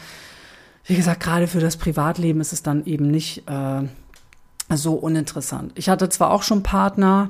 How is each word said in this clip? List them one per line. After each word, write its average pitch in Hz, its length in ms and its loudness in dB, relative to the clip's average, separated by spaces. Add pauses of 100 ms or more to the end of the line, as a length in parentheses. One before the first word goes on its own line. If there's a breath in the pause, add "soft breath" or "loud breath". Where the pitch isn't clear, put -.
(840 loud breath)
wie 185 100 2
gesagt, 175 260 2
gerade 170 260 2
für 175 120 0
das 165 180 0
Privatleben 160 640 0
ist 151 120 -4
es 165 100 -6
dann 147 220 0
eben 147 240 0
nicht, 156 400 -2
äh, 139 340 -4 (880 loud breath)
so 156 220 0
uninteressant. 151 800 -4
Ich 180 140 -4
hatte 185 200 4
zwar - 220 2
auch 196 100 2
schon 202 220 0
Partner, 196 680 2